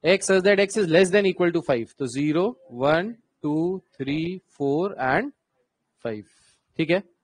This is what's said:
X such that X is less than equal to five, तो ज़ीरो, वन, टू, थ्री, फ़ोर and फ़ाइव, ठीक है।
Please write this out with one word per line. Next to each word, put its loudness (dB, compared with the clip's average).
X 2
such 4
that 4
X 0
is 0
less 6
than 4
equal 0
to 0
five, -2
तो -4
ज़ीरो, 0
वन, 0
टू, -2
थ्री, -6
फ़ोर -2
and -2
फ़ाइव, -8
ठीक -4
है। 2